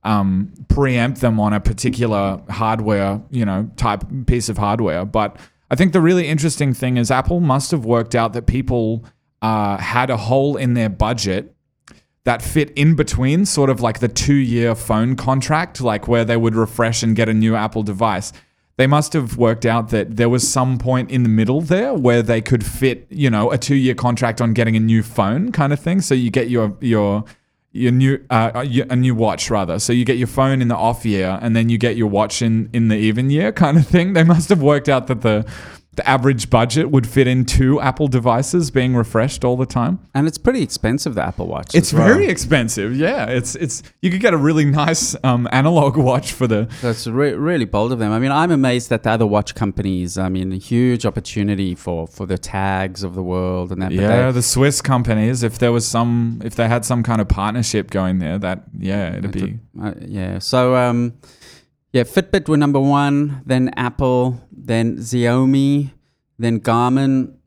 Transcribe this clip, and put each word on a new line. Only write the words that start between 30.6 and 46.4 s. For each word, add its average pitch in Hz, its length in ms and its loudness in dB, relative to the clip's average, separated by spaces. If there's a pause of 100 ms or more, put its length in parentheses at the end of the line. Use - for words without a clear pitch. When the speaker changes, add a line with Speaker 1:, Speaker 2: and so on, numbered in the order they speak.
Speaker 1:
in 120 40 0
the 117 80 0
off 117 300 -2
year 95 380 0
and 117 120 0
then 113 140 2
you 117 80 2
get 117 180 0
your 113 120 0
watch 104 340 0
in, 113 320 0
in 113 140 2
the 107 100 2
even 110 320 0
year 170 220 2
kind 160 260 4
of 147 100 4
thing. 180 260 2
They 165 100 4
must 165 260 4
have 180 140 4
worked 143 260 2
out 127 180 2
that 117 140 -2
the, 110 240 0 (480)
the - 160 -4
average 131 400 2
budget 123 420 2
would 131 160 2
fit 131 180 4
in 127 200 2
two 131 340 4
Apple 139 300 0
devices 127 600 0
being 127 280 2
refreshed 117 480 0
all 123 100 2
the 131 100 -2
time. 143 320 -2 (160)
Speaker 2:
And 143 140 0
it's 165 100 -6
pretty 247 240 0
expensive, 127 540 -4
the 85 100 -2
Apple 87 220 -8
Watch 73 260 -10
Speaker 1:
It's - 200 2
Speaker 2:
as 147 40 2
well. - 80 4
Speaker 1:
very 330 220 4
expensive, 120 680 -2
yeah. 156 300 -2
It's, 120 280 -4
it's, - 260 -8 (200)
you 180 100 0
could 185 80 -2
get 208 140 2
a 165 40 2
really 151 280 2
nice, 151 580 0
um, 123 300 2
analog 139 420 4
watch 131 380 0
for 127 140 -2